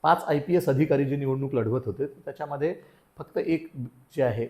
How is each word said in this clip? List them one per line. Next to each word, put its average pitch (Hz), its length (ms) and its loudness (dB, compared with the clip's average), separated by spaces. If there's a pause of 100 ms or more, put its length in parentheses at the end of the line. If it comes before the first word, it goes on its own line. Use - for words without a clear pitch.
पाच 165 240 4
आयपीएस 165 420 2
अधिकारी 143 360 4
जे 135 100 -2
निवडणूक 135 380 -2
लढवत 120 320 0
होते, 113 200 -4
तर 139 200 -12
त्याच्यामध्ये 147 500 -4 (420)
फक्त - 200 -8
एक 165 340 -2 (440)
जे 143 80 2
आहे 117 260 0